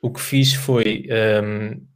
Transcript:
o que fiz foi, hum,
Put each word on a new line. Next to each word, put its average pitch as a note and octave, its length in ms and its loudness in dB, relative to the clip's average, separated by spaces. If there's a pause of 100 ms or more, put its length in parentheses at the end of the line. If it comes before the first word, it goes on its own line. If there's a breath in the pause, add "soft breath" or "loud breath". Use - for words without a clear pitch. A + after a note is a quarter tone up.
o B2 100 -4
que - 100 -12
fiz C3+ 320 2
foi, A#2 540 0 (360)
hum, G#2 420 -6 (100)